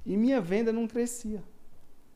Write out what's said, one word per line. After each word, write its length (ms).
E 120
minha 240
venda 320
não 140
crescia. 560